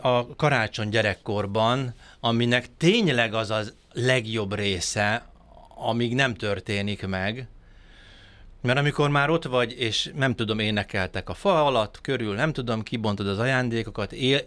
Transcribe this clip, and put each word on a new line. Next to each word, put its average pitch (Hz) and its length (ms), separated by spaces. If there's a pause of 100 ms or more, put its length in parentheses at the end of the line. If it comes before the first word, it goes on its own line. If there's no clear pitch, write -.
(180)
a 120 80 (100)
karácsony 113 520
gyerekkorban, 110 1040 (260)
aminek 120 560
tényleg 151 580
az 110 160
a 110 100 (320)
legjobb 110 640
része, 104 720 (480)
amíg 117 400
nem 131 200
történik 101 720
meg. 101 400 (1160)
Mert 123 160
amikor 143 300
már 143 220
ott 165 140
vagy, 123 340
és 120 360
nem 131 200
tudom, 107 240
énekeltek 104 680
a 92 60
fa 165 320
alatt, 117 340
körül, 120 340
nem 143 180
tudom, 113 300
kibontod 104 440
az 98 120
ajándékokat, 113 720
él-, 135 340